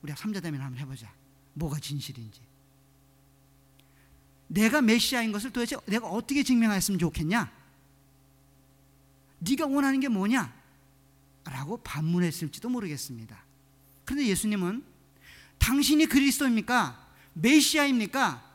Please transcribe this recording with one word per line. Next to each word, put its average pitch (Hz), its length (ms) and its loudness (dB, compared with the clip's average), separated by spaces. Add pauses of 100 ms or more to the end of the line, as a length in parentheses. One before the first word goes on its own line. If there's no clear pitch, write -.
우리가 147 120 -10
삼자대면 170 460 -6
한번 131 180 -10
해보자. 131 320 -14 (420)
뭐가 147 260 -6
진실인지. 131 600 -10 (2000)
"내가 220 340 2
메시아인 226 500 2
것을 208 200 -6
도대체 240 240 -4 (120)
내가 202 200 -2
어떻게 240 360 -2
증명했으면 208 560 2
좋겠냐? 170 520 -2 (1900)
네가 269 260 0
원하는 277 340 2
게 277 80 0
뭐냐?" 202 460 0 (920)
라고 143 320 -8
반문했을지도 165 920 -2
모르겠습니다. 135 720 -8 (640)
그런데 269 220 -2
예수님은 202 560 0 (760)
"당신이 285 480 4
그리스도입니까? 240 1040 2 (260)
메시아입니까? 254 1200 2